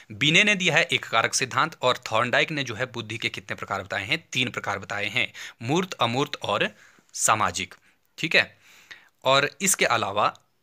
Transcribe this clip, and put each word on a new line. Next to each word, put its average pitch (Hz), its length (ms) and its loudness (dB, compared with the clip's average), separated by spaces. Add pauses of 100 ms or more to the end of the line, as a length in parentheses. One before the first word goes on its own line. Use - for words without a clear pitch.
(120)
बिने 151 320 4
ने 208 100 4
दिया 175 220 2
है 165 80 4
एक - 200 -2
कारक 117 300 2
सिद्धांत, 131 480 0
और 127 160 2 (140)
थॉर्नडाइक 123 380 2
ने 143 140 -4
जो 113 100 -8
है 120 120 -4
बुद्धि 117 320 -8
के 117 100 -4
कितने - 280 -10
प्रकार 98 260 -6
बताए 98 240 -6
हैं? 160 260 -4
तीन 127 180 0
प्रकार 101 280 -4
बताए 101 300 -6
हैं, 107 240 -2 (300)
मूर्त, 165 300 -2
अमूर्त 123 500 0
और 110 280 0 (440)
सामाजिक, 98 600 0 (440)
ठीक 170 180 0
है। - 220 0 (680)
और 135 260 4 (100)
इसके 185 240 0
अलावा 107 540 0 (240)